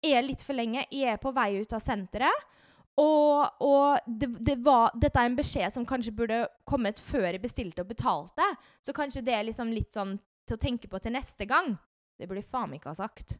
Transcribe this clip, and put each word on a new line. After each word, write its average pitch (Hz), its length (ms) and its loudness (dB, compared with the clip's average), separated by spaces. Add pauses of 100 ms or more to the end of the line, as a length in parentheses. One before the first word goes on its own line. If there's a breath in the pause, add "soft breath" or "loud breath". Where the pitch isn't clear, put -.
er 269 200 6
litt 269 200 -6
for 277 120 -4
lenge. 233 320 -2
Jeg 269 260 -2
er 208 60 -6
på 269 160 -4
vei 202 240 0
ut 214 160 -6
av 220 80 -4
senteret, 226 520 0 (640 soft breath)
og, 294 480 6 (160)
og 277 440 6
det, 240 200 -4 (120)
det 269 240 2
var, 247 320 6
dette 233 240 4
er 240 80 4
en 254 80 0
beskjed 220 360 -2
som 240 160 -6
kanskje 233 280 -4
burde 226 260 -2 (260)
kommet 226 320 -2
før 214 280 -2
jeg 185 160 -4
bestilte 196 400 -6
og 190 80 -12
betalte, 190 520 -2 (400 soft breath)
så 285 120 -8
kanskje 269 280 -4
det 247 120 0
er 208 120 -2
liksom 226 240 -6
litt 214 240 -6
sånn 196 200 -4 (320)
til 226 80 -4
å - 80 -4
tenke 240 240 -4
på 190 120 -8
til 226 160 -6
neste - 320 -10
gang.» 285 280 0 (400)
Det - 120 -12
burde 190 160 -6
jeg - 80 -14
faen 226 240 -4
ikke 151 160 -12
ha 160 120 -12
sagt. - 360 -12